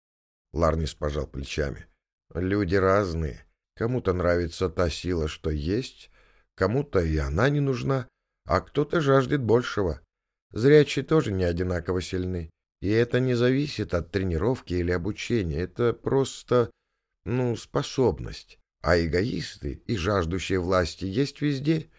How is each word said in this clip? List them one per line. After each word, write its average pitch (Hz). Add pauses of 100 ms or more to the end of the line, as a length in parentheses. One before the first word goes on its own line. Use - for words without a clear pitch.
(540)
Ларнис 80
пожал 73
плечами. 67 (440)
"Люди 92
разные. 92 (320)
Кому-то 113
нравится 87
та 87
сила, 82
что -
есть, 85 (440)
кому-то 104
и 80
она 78
не 147
нужна, 135 (380)
а 92
кто-то 151
жаждет 135
большего. 110 (520)
Зрячие 143
тоже 147
не 92
одинаково 90
сильны. 90 (320)
И -
это 120
не 127
зависит 127
от 85
тренировки 95
или 87
обучения. 90
Это 117
просто, 120 (560)
ну, 120
способность. 92 (240)
А 87
эгоисты 85
и 117
жаждущие 92
власти 90
есть 110
везде, 147 (100)